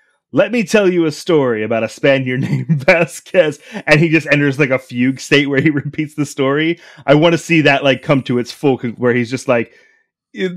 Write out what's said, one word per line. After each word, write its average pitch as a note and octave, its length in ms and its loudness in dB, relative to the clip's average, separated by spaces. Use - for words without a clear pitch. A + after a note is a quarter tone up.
Let F#3+ 220 0
me A#3+ 100 0
tell G3 260 2
you F3 160 0
a D#3 60 0
story C3 520 0
about A2+ 200 -2
a A2 60 -4
Spaniard C3+ 520 0
<laughs> - 80 -4
named B2+ 180 -4
Vasquez." E3+ 720 0
And D3+ 140 4
he E3+ 80 4
just D#3 240 0
enters, C#3+ 280 2
like, C#3+ 100 2
a C3 100 0
fugue B2+ 400 -2
state C#3+ 280 2
where C3+ 120 0
he D#3+ 100 2
<laughs> C#3+ 140 -2
repeats D3 320 -8
the D3 100 -2
story. D3 540 -2
I C#3+ 100 6
wanna E3 240 4
see E3 220 0
that, C#3+ 220 2
like, C3 200 0
come C#3 200 0
to A#2+ 160 -2
its A#2+ 140 -8
full C3+ 240 0
con-, A#2 160 -8
where A#2+ 200 0
he's A#2+ 160 -2
just, B2+ 200 -8
like, A#2+ 240 -2